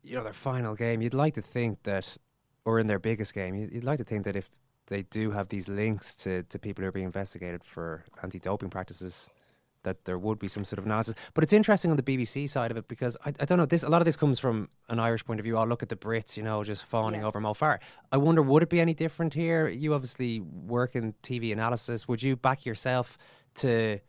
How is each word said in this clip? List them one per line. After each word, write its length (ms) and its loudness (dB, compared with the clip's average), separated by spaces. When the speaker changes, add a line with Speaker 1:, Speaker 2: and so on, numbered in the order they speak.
Speaker 1:
you 140 -10
know, 80 -4
their 80 -6
final 420 -2
game, 260 0
you'd 140 -2
like 200 2
to 80 -6
think 420 -4
that, 320 -4
or 140 4
in 80 4
their 120 2
biggest 360 -2
game, 200 -4
you'd, 180 -6
you'd 120 -8
like 140 0
to 60 -4
think 200 -4
that 120 -4
if 140 -8
they 160 -4
do 260 -4
have 180 -4
these 200 -6
links 460 -2
to, 300 -4
to 140 -12
people 240 -8
who 60 -4
are 40 -6
being 140 -4
investigated 580 -8
for 400 -10
anti-doping 480 -6
practices, 600 -12
that 220 -6
there 140 -4
would 220 -4
be 80 -6
some 160 -6
sort 160 -8
of 60 -8
analysis. 280 0
But 120 6
it's 80 4
interesting 400 8
on 40 6
the 60 2
B 140 2
B 80 0
C 240 -4
side 240 0
of 40 -4
it 120 -8
because, 360 -2
I, 140 -2
I 60 0
don't 140 4
know, 80 6
this, 180 2
a 40 -2
lot 140 6
of 20 4
this 120 4
comes 240 4
from 280 0
an 100 0
Irish 260 2
point 140 -4
of 60 -6
view. 120 0
"Oh, 80 4
look 200 0
at 40 -10
the 60 -4
Brits, 420 -4
you 60 -6
know, 220 -2
just 220 -6
fawning 340 0
Speaker 2:
Yes. 80 0
Speaker 1:
over 120 -2
Mo 140 0
Farah." 240 2
I 60 2
wonder, 260 6
would 220 6
it 40 -4
be 120 2
any 140 4
different 380 -2
here? 360 0
You 260 0
obviously 460 -4
work 560 -2
in 260 -2
T 160 -6
V 140 -2
analysis. 560 -2
Would 120 0
you 140 2
back 320 0
yourself 500 -2
to 520 2